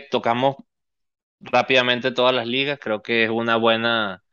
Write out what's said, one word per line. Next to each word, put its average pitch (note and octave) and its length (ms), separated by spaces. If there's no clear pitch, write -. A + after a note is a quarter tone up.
tocamos B2 460
rápidamente B2 720
todas B2 220
las A#2+ 120
ligas. C3+ 360
Creo G#2+ 200
que A#2 220
es A2 60
una A#2 260
buena, A2+ 680